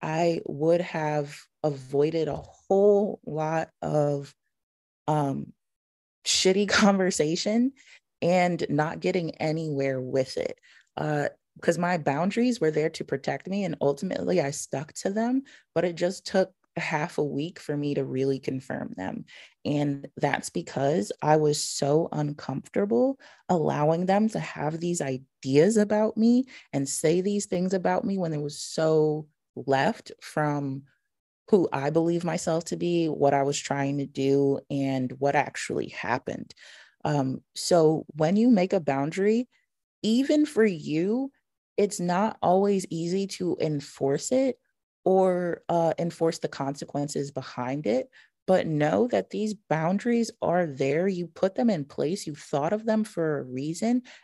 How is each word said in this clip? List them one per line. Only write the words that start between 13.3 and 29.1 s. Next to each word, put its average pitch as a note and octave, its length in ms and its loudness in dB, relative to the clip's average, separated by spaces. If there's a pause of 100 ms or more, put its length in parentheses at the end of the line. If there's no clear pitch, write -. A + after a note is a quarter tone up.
me, G3 160 -4
and E3+ 180 -4
ultimately F3 600 0
I C#3 100 -2
stuck - 420 -8
to - 160 -6
them, A#3 340 -2 (320)
but E3+ 100 2
it E3+ 100 -4
just F3 300 -4
took F#3+ 280 0 (240)
half D#3+ 400 -4
a D3+ 60 0
week C#3+ 360 -4
for - 160 -6
me C#3+ 180 -2
to C#3 120 -2
really C3+ 340 -2
confirm - 560 -8
them. - 300 -8 (400)
And C#3+ 420 -2 (100)
that's - 320 -2
because E3+ 600 -2 (100)
I D3+ 160 6
was D3+ 260 2
so D3 480 0
uncomfortable G3 1080 -2 (300)
allowing D#3 560 2
them G#3 240 4
to E3 100 -4
have D#3 400 -6
these F3 220 -2
ideas C#3+ 760 2
about G#3+ 400 2
me A#3+ 280 4 (260)
and C#3 160 -2
say E3 340 2
these G3+ 260 -2
things F#3 260 -2
about F#3 320 0
me G3 120 -2
when E3 160 -2
it D3 80 -4
was D3 200 -8
so D#3 680 0 (280)